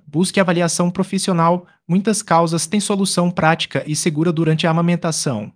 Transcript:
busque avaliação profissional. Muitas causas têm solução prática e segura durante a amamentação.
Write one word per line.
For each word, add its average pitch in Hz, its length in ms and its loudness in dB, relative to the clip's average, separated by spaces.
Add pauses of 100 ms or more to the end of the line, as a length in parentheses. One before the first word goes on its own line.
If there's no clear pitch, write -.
busque 185 340 -2
avaliação 175 520 0
profissional. 180 760 0 (220)
Muitas 202 340 0
causas 165 460 0
têm 208 140 0
solução 190 500 0
prática 160 560 0
e 151 80 -4
segura 160 380 0
durante 160 340 0
a - 20 2
amamentação. 160 880 0